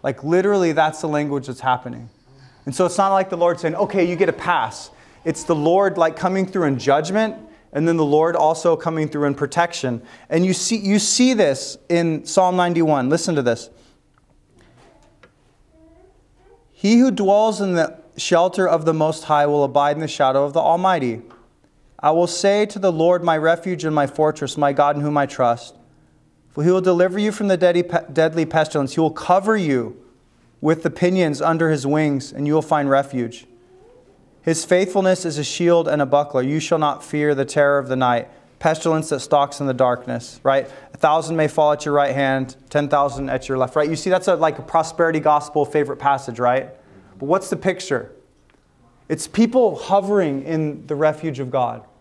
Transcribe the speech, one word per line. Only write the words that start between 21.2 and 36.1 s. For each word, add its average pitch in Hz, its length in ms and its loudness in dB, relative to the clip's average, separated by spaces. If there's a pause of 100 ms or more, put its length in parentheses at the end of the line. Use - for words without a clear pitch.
I 151 120 2
will 170 160 2
say 202 400 0
to 208 100 -14
the 185 140 0
Lord, 170 320 2
my 165 120 2
refuge 170 480 -2
and 156 120 -2
my 147 100 2
fortress, 151 500 -2
my 143 160 2
God 147 240 2
in 143 60 -4
whom 147 160 -2
I 143 80 2
trust. 120 500 -2 (760)
For 147 120 -6
he 175 60 4
will 185 100 4
deliver 185 400 2
you 208 140 0
from 202 160 -4
the 185 80 2
deadly 175 260 2
pe-, 170 300 -2
deadly 160 320 0
pestilence. 156 480 -2
He 165 80 0
will 160 100 2
cover 196 460 0
you 135 400 -2 (640)
with 156 220 0
the 165 80 0
pinions 180 500 0
under 160 300 2
his 139 140 -2
wings, 143 460 0
and 143 160 -6
you 147 60 0
will 156 80 4
find 147 280 0
refuge. 135 580 -2 (960)
His 160 220 -2
faithfulness 185 600 2
is 151 140 -4
a 143 40 -4
shield 170 440 2
and 151 140 0
a 139 40 2
buckler. 143 380 0